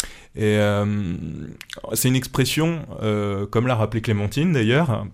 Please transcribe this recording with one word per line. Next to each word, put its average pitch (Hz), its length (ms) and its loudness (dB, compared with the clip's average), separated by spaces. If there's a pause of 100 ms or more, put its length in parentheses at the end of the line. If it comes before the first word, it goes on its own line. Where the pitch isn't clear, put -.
(360)
Et, 107 220 2
euh, 104 560 0 (800)
c'est 113 140 2
une 127 80 4
expression, 156 640 0 (240)
euh, 101 420 0
comme 117 220 0
l'a 127 80 2
rappelé 110 260 0
Clémentine 110 500 0
d'ailleurs, 117 640 2